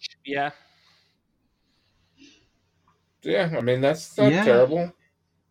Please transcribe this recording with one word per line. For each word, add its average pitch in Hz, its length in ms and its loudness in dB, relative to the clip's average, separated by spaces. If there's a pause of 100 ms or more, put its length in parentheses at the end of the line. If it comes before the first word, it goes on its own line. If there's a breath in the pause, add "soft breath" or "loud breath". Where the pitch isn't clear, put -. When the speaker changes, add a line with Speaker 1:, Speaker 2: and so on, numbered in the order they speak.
(260)
Speaker 1:
yeah. 139 240 -6 (2750 soft breath)
Speaker 2:
Yeah, 170 360 -4
I 120 40 -4
mean, 123 180 0
that's 147 380 -4
not 135 120 4
Speaker 3:
Yeah. 180 140 2
Speaker 2:
terrible. 147 480 2 (600)